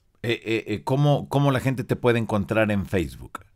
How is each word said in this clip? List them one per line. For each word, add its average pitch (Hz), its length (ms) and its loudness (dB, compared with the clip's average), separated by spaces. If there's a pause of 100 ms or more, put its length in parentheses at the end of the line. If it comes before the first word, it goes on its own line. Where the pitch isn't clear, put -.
(220)
Eh, 113 220 -2
eh, 110 220 -2
eh, 104 180 -6
¿cómo, 143 440 2
cómo 139 240 2
la 123 80 0
gente 127 240 -2
te - 120 -2
puede 117 220 2
encontrar 107 520 0
en 101 140 0
Facebook? - 560 -6 (160)